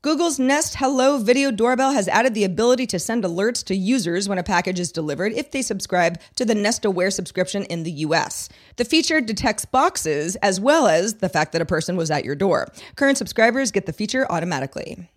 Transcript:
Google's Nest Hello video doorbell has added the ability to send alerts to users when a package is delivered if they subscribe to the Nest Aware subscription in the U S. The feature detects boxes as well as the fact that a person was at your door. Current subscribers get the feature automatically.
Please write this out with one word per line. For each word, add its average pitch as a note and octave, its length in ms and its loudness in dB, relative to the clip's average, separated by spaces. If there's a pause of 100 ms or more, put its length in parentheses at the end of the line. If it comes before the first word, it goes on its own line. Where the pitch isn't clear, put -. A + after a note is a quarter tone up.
Google's D#4 380 0
Nest C4+ 380 0
Hello C4+ 420 2
video B3 320 2
doorbell B3 400 2
has A#3 160 0
added A#3+ 260 2
the G#3 120 0
ability A#3 420 2
to F3 140 -4
send A3+ 240 -2
alerts G3 400 -2
to F#3+ 100 -4
users G3 540 0
when G3 100 -2
a F3 60 -4
package F#3 340 0
is F3 140 -4
delivered D#3+ 400 -2
if C#4+ 180 -4
they C4+ 100 -4
subscribe F3+ 600 0 (160)
to B3+ 80 0
the A3 100 2
Nest G#3 300 0
Aware F#3+ 260 2
subscription F#3+ 540 -4
in E3+ 180 -2
the D#3+ 80 -4
U D3+ 240 -2
S. - 340 -2 (280)
The A#3+ 80 -2
feature D#4 360 2
detects A3 440 -2
boxes F#3 720 0
as F#3+ 240 0
well C#4+ 260 4
as F#3 280 2
the F#3 140 -4
fact D#3 220 0
that E3 120 -2
a D#3 40 -2
person F3 300 -2
was D#3+ 160 -2
at D3 120 -2
your C#3+ 120 -4
door. F3 320 2 (260)
Current C#4 240 2
subscribers A#3 540 2
get G3 140 -2
the D#3+ 60 -8
feature B3+ 380 -2
automatically. E3+ 880 -6